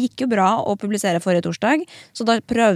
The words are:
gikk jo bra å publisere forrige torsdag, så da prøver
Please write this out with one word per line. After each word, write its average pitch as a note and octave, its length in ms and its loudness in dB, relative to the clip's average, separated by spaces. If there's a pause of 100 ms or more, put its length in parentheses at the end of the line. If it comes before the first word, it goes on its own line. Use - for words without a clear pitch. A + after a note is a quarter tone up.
gikk B3+ 240 -4
jo A#3+ 80 -2
bra F#3+ 160 4 (160)
å G3+ 80 0
publisere G3+ 480 -2
forrige F3 240 0
torsdag, A#3+ 400 -2 (260)
så A3+ 140 -8
da A3+ 160 2
prøver A3+ 320 2